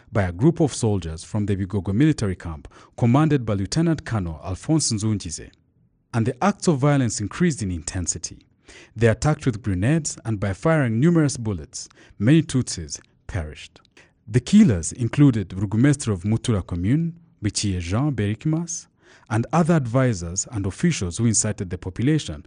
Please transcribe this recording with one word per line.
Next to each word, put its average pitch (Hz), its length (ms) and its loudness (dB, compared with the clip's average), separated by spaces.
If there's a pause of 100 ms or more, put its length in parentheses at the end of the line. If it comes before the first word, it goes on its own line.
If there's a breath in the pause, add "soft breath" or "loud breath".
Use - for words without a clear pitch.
(100)
by 104 140 0
a 87 80 -2
group 139 260 2
of 151 160 2
soldiers 90 480 -2
from 104 240 -4
the 101 80 0
Bigogo 95 400 -2
military 117 400 2
camp, 78 320 -10 (300 loud breath)
commanded 131 500 4
by 107 80 0
Lieutenant 156 500 -2
Colonel 85 380 -4
Alphonse 143 480 -2
Nzungize. 107 600 -4 (600)
And 113 140 2
the - 160 -4
acts 202 240 0
of 156 120 4
violence 135 420 2
increased 131 420 -2
in 95 80 -2
intensity. - 760 -6 (520 loud breath)
They 113 120 4
attacked 147 380 0
with - 160 -2
grenades, 113 600 0
and 113 140 -4
by 98 140 -2
firing 131 480 0
numerous 160 360 4
bullets, 107 520 -8 (300 soft breath)
many 143 240 6
Tutsis - 580 -4 (260)
perished. - 540 -10 (460 soft breath)
The 117 140 0
killers 135 520 4
included 117 560 2
Burgomaster 107 640 0
of 87 100 -6
Mutura 107 440 -2
commune, 135 520 -2 (240)
Bichiye 98 380 -2
Jean 113 320 -2
Berikimas, 139 720 -4 (440 soft breath)
and 113 220 0
other 170 220 4
advisors 117 800 0
and 101 140 -4
officials 98 520 -2
who 117 80 2
incited 104 440 0
the 90 80 -6
population 110 680 -4